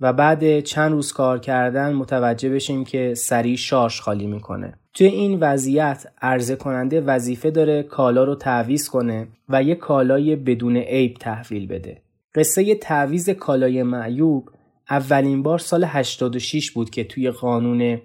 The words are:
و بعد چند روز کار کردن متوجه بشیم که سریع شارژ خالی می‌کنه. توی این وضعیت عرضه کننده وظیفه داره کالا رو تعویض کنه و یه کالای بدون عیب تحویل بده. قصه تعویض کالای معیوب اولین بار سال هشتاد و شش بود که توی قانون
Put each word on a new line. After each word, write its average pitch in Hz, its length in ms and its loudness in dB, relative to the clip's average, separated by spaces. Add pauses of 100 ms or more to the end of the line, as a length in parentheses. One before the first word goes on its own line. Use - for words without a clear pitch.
و 127 120 2
بعد 151 480 4
چند 151 320 0
روز 143 200 -2
کار 127 260 0
کردن 127 540 0
متوجه 127 580 0
بشیم 135 340 -2
که 127 300 -2
سریع 120 420 0
شارژ 123 440 0
خالی 104 260 -4
می‌کنه. 101 520 -10 (160)
توی 190 120 6
این 196 340 2
وضعیت 139 640 0 (160)
عرضه 127 340 0
کننده 135 440 -2
وظیفه 131 500 0
داره 151 320 2
کالا 131 420 2
رو 139 100 0
تعویض 131 540 -2
کنه 113 400 -2 (200)
و 135 140 2
یه 156 120 2
کالای 143 640 2
بدون 120 400 0
عیب 123 380 0
تحویل 110 520 -8
بده. 92 360 -10 (320)
قصه 190 400 2
تعویض 165 560 -2
کالای 131 520 0
معیوب 123 640 0 (420)
اولین 139 520 2
بار 160 160 2
سال 175 280 0
هشتاد 127 500 -2
و - 20 -2
شش 147 320 -4
بود 117 200 -4
که 117 140 -6
توی 127 260 -4
قانون 120 760 0